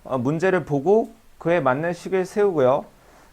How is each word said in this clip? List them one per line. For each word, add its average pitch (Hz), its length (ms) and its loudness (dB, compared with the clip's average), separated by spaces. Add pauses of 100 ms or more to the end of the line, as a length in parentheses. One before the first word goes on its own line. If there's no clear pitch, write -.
어, 131 160 -4
문제를 160 460 0
보고 175 460 0 (280)
그에 170 200 0
맞는 147 340 0
식을 185 320 -4
세우고요. 165 600 2 (480)